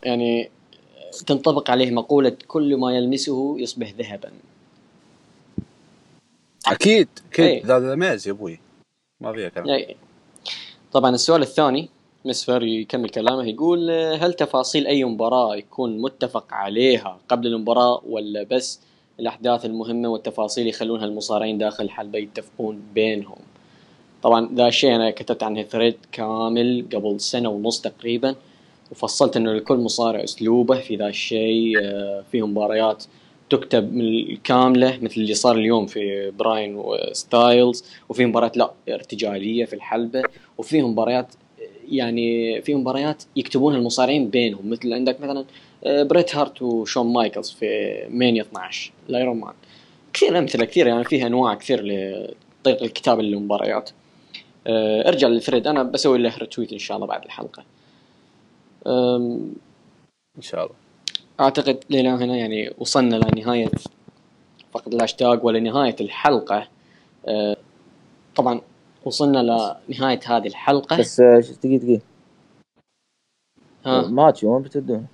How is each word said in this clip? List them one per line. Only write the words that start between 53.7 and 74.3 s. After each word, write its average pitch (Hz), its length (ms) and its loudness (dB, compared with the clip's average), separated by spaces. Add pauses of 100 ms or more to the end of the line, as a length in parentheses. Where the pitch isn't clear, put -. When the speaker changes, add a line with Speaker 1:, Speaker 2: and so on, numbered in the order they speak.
Speaker 1:
آه، 110 420 2
ارجع 139 200 4
للثريد، 117 380 0
أنا 147 160 0
بسوي 131 360 2
له 117 200 0
ريتويت - 340 -8
إن 104 60 -12
شاء 104 180 -8
الله 104 100 -6
بعد - 180 -6
الحلقة. - 400 -16 (1200)
آم، 123 680 -2 (840)
Speaker 2:
إن 90 60 -20
شاء 85 220 -8
الله. - 100 -14 (640)
Speaker 1:
أعتقد 135 500 2
لنا 127 260 2
هنا 123 200 -2
يعني 110 420 -4
وصلنا 120 380 2
لنهاية 110 540 0 (1000)
فقد 117 220 -8
الهاشتاج 120 500 2
ولنهاية 117 560 2
الحلقة. 104 680 0 (580)
آه، 104 300 -2 (800)
طبعًا 123 240 0 (440)
وصلنا 123 720 0 (100)
لنهاية 131 380 -2
هذه 117 200 0
الحلقة. 139 520 0
Speaker 3:
بس، - 220 2
آه، 120 200 10
ش-، 120 100 -2
دقيقة، 131 320 0
دقيقة. 120 200 2 (1800)
Speaker 1:
ها. 131 220 0
Speaker 3:
ماتش 139 380 4